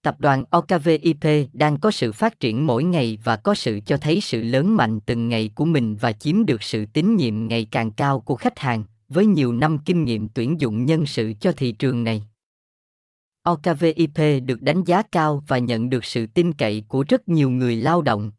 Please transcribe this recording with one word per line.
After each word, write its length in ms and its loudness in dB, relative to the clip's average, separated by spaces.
Tập 180 -4
đoàn 300 2
O 120 2
K 220 -2
V 60 2
I 120 2
P 120 -6
đang 260 0
có 120 2
sự 200 -2
phát 280 -2
triển 280 0
mỗi 160 2
ngày 400 0
và 120 0
có 200 0
sự 300 -4
cho 120 0
thấy 240 0
sự 200 -4
lớn 340 2
mạnh 300 2
từng 240 -2
ngày 260 0
của 100 0
mình 300 2
và 160 0
chiếm 340 0
được 180 -2
sự 220 -4
tín 300 2
nhiệm 320 0
ngày 240 -2
càng 200 -2
cao 280 0
của 160 -4
khách 240 -4
hàng, 240 -2
với 160 2
nhiều 280 4
năm 240 0
kinh 260 0
nghiệm 260 -2
tuyển 320 -2
dụng 240 -2
nhân 200 2
sự 340 -4
cho 120 0
thị 200 -4
trường 320 -2
này. 200 -2
O 120 2
K 240 -2
V 60 2
I 120 2
P 120 -6
được 160 -4
đánh 220 0
giá 180 2
cao 460 -2
và 100 0
nhận 320 -2
được 160 -2
sự 200 -4
tin 280 0
cậy 340 -2
của 220 -2
rất 200 2
nhiều 200 4
người 260 0
lao 260 0
động. 380 -2